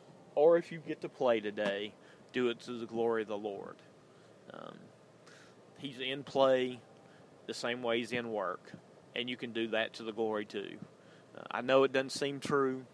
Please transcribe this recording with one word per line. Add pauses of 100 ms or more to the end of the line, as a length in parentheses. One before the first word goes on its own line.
(360)
or
if
you
get
to
play
today, (380)
do
it
to
the
glory
of
the
Lord. (760)
Um, (1000)
he's
in
play (680)
the
same
way
he's
in
work, (460)
and
you
can
do
that
to
the
glory
too. (600)
Uh, (100)
I
know
it
doesn't
seem
true.